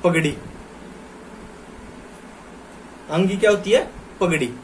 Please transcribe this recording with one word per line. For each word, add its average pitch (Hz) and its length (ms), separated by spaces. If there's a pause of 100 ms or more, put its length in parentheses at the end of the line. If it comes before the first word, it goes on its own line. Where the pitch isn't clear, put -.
पगड़ी। 160 340 (2750)
आंगी 190 260
क्या 208 140
होती 190 200
है? 254 200 (280)
पगड़ी। 156 340 (100)